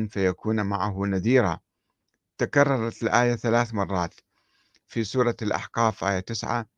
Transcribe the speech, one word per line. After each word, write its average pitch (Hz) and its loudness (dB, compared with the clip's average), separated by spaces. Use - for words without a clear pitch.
فيكون 104 0
معه 98 -2
نذيرا". 98 2
تكررت 127 0
الآية 120 2
ثلاث 113 0
مرات 92 -2
في 113 -4
سورة 117 0
الأحقاف 110 -2
آية 95 0
تسعة 113 -6